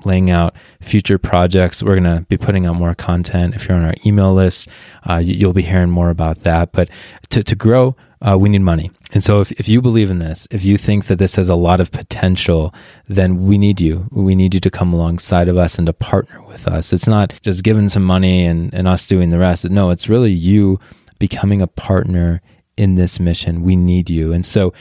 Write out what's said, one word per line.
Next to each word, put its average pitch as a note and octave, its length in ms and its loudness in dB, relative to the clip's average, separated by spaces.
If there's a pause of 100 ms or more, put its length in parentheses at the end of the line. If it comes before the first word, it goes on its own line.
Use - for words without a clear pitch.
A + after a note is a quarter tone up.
laying F#2 260 2
out E2+ 260 0 (260)
future G2+ 360 0
projects. F2+ 640 0
We're G2+ 120 2
gonna F2 320 0
be G2 100 0
putting F#2+ 280 -2
out E2+ 100 -2
more F2 200 -2
content. F2 600 -2
If - 120 -10
you're F#2 100 2
on E2+ 80 0
our E2 100 -2 (100)
email G2+ 280 4
list, F#2+ 340 2 (380)
uh, E2+ 160 -2
y-, - 0 -
you'll F#2 320 0
be F#2 80 0
hearing F2 300 0
more F2 180 2
about E2 340 -2
that. E2 300 0
But F2+ 160 0 (400)
to, A2 140 0
to - 120 -4
grow, B2+ 400 2 (280)
uh, G2 160 4
we G2+ 100 4
need G2 120 2
money. E2+ 300 0 (220)
And G2 100 0
so G#2 180 2
if, F#2+ 120 -4
if - 140 -8
you A2+ 140 4
believe A2+ 300 2
in F2+ 80 -2
this, E2 320 -8
if F#2+ 120 -6
you G2+ 140 2
think G#2 300 -2
that F#2 100 0
this F#2 200 0
has F#2 120 0
a F2+ 60 2
lot F2 260 2
of F2 100 -4
potential, F2 800 -2 (360)
then F#2 400 0
we G2+ 100 4
need G2+ 240 2
you. E2+ 300 -2
We F#2+ 240 0
need F#2 180 2
you F#2 60 0
to F2+ 100 -2
come F2+ 240 -2
alongside E2+ 560 0
of F2+ 80 0
us F2 220 0
and E2 80 0
to E2 60 0
partner - 500 -6
with - 240 -18
us. E2+ 260 -4
It's F2+ 140 -2
not G#2 340 2
just F#2+ 220 -4
giving G#2+ 260 2
some G2 140 0
money F#2 420 2
and, E2+ 300 -2
and F#2 120 -2
us F#2 200 0
doing F2+ 240 2
the E2+ 80 2
rest. F2+ 280 0
No, F#2+ 220 2
it's F2 180 -4
really A2+ 240 2
you F#2+ 480 2 (380)
becoming G2 460 -2
a F2 40 -2
partner F2 720 -2 (360)
in G2 160 2
this F2+ 260 0
mission. E2+ 440 -2
We F#2 120 2
need F2+ 340 0
you. D#2+ 240 -2
And F2+ 120 -2
so, F#2+ 360 0